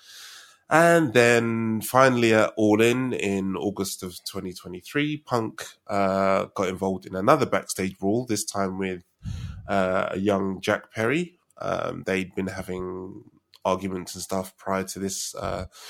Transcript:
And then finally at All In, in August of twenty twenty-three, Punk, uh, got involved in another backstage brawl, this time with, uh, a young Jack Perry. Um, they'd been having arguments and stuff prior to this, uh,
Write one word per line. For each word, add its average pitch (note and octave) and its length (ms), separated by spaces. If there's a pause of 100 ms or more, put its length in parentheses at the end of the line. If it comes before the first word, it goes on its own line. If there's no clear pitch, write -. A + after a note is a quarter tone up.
(720)
And E3 420
then A#2 680
finally B2 500
at A2 240
All G#2+ 240
In, A#2+ 320
in G2 420
August F#2+ 480
of F2+ 220
twenty F#2 300
twenty-three, D3 640
Punk, A#2 480 (220)
uh, G2 680
got G2 140
involved F#2+ 360
in - 100
another A#2+ 300
backstage F#2+ 540
brawl, G#2+ 260
this G#2+ 220
time G2 320
with, F#2+ 240 (680)
uh, F#2+ 420
a - 80
young F#2+ 420
Jack - 320
Perry. C#3+ 460 (220)
Um, F2 440
they'd F#2+ 300
been F#2+ 140
having F#2 760 (420)
arguments F#2 500
and F2+ 80
stuff F#2+ 340
prior F#2+ 260
to F#2+ 160
this, - 380
uh, F#2+ 300 (240)